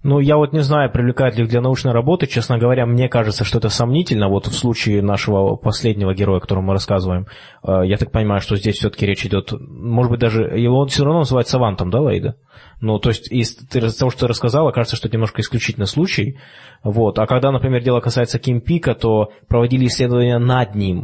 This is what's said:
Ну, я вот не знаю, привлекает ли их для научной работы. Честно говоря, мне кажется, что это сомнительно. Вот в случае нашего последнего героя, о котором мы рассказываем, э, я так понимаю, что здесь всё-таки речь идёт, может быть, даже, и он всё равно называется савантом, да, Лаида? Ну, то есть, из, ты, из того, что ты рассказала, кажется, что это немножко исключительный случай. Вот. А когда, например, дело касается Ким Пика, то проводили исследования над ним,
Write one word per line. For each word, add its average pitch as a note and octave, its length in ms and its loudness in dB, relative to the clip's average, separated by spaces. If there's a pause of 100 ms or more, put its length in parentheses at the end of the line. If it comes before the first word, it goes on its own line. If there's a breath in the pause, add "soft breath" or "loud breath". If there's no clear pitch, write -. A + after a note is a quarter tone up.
Ну, C#3 140 4
я D3 160 4
вот D3 160 2
не D#3 80 0
знаю, C#3+ 280 2
привлекает B2 480 0
ли A#2 60 0
их A2+ 80 0
для A#2+ 100 2
научной B2+ 300 0
работы. C3 380 0
Честно A#2 300 -2
говоря, A#2+ 280 2
мне B2 220 2
кажется, G#2+ 340 0
что G2+ 160 -2
это A2 120 0
сомнительно. A#2+ 580 0
Вот G2 180 0
в - 80 -4
случае G#2+ 480 0
нашего G2 540 0
последнего G#2 580 0
героя, G2 240 0
о - 20 0
котором F#2+ 260 -2
мы G2 80 0
рассказываем, F#2 520 -2 (380 loud breath)
э, F#2+ 220 2
я G2 100 2
так - 160 -4
понимаю, G#2 280 0
что - 140 -4
здесь G2+ 220 -2
всё-таки - 280 -2
речь G2 220 -2
идёт, G2 320 -2
может A#2+ 540 -2
быть, A#2 80 -2
даже, A2+ 400 0
и A#2+ 80 2
он C3+ 180 2
всё C3+ 180 0
равно D#3 140 2
называется B2+ 360 0
савантом, G2+ 360 0
да, A2+ 100 2
Лаида? G#2+ 360 0 (440 soft breath)
Ну, G#2+ 200 0
то - 80 0
есть, - 240 -4
из, A#2+ 240 -2
ты, - 240 -4
из A2+ 160 -2
того, B2+ 160 0
что - 80 -8
ты B2 80 0
рассказала, B2 420 0
кажется, A#2+ 240 -2
что - 140 -8
это A2+ 80 -4
немножко A2 240 -2
исключительный A2 480 -4
случай. C3+ 500 -2 (460 loud breath)
Вот. G#2+ 340 0
А G#2+ 80 2
когда, B2+ 240 2
например, C3 320 0
дело B2 160 2
касается A#2+ 400 -2
Ким B2 220 -2
Пика, D#3+ 340 -2
то G#2+ 360 0 (180 loud breath)
проводили B2 380 2
исследования B2 520 2
над A#2+ 380 0
ним, F#2+ 260 -2